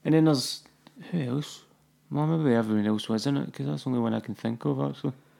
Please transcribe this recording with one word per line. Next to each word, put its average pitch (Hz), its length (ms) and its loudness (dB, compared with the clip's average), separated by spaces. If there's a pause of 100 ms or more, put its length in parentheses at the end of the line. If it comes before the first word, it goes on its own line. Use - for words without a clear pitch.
And 151 100 4
then 160 120 8
there's, 139 360 2 (480)
who 170 100 0
else? 135 420 -6 (480)
Well, 147 160 0
maybe 156 280 4
everyone 107 320 2
else 107 220 0
was 110 180 0
in 139 120 2
it, 139 160 -6
'cause 135 120 -6
that's 147 180 -6
the 135 60 -4
only 123 100 0
one 113 120 0
I 113 80 -2
can 107 140 -8
think 117 320 -6
of, 139 140 0
actually. 139 340 -4 (260)